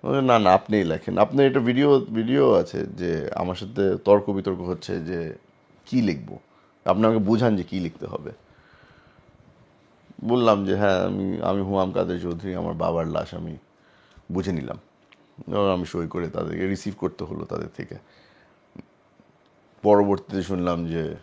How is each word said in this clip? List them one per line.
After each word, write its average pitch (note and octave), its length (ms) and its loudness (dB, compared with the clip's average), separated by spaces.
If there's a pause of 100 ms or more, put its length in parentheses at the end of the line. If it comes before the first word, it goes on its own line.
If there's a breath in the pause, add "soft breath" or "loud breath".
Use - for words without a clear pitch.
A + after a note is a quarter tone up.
বলে, C#3 180 0
"না, B2 160 6
না, F#2 140 6
আপনিই G2+ 320 4
লেখেন। E2 340 -2
আপনার C3+ 280 4
এটা C3+ 140 2
ভিডিও, C3 400 4
ভিডিও A#2 520 2
আছে - 340 0
যে E2 480 -4
আমার F2+ 200 -4
সাথে G2 420 -2
তর্ক G2+ 340 4
বিতর্ক F#2+ 300 -4
হচ্ছে F2+ 400 -6
যে E2 340 -8 (520)
কি B2+ 160 0
লিখবো। C#2+ 360 -4 (460 soft breath)
আপনি G#2 220 2
আমাকে A2 120 4
বুঝান G#2+ 380 2
যে F2+ 60 -4
কি F#2 180 -6
লিখতে E2 260 -8
হবে।" - 240 -12 (1900 soft breath)
বললাম A2+ 400 4
যে, F#2+ 120 0
"হ্যাঁ, F#2+ 300 2
আমি, F#2+ 360 -4
আমি F#2+ 180 0
হুমাম F#2+ 320 0
কাদের F2+ 300 -2
চৌধুরী, F2 320 -6
আমার E2+ 200 -6
বাবার E2 320 -2
লাশ D#2+ 280 -6
আমি E2 220 -10 (760 soft breath)
বুঝে F#2 200 -2
নিলাম।" C#2 260 -6 (680)
এবার G2+ 240 0
আমি F2+ 140 -2
সই E2+ 220 -6
করে E2+ 200 -6
তাদেরকে E2 380 -6
রিসিভ G2 320 -6
করতে E2+ 260 -6
হলো D#2+ 200 -10
তাদের D#2 320 -8
থেকে। - 180 -12 (1900 soft breath)
পরবর্তীতে G2+ 600 2
শুনলাম F2 440 -2
যে D#2+ 360 -4